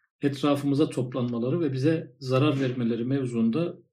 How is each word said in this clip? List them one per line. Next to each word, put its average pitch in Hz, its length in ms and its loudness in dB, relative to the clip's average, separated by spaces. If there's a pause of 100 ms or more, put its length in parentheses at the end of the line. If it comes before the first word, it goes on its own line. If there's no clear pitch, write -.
(220)
etrafımıza 143 640 2
toplanmaları 123 720 -2
ve 147 120 0
bize 160 480 0
zarar 135 400 2
vermeleri 120 440 0
mevzuunda 127 720 0 (140)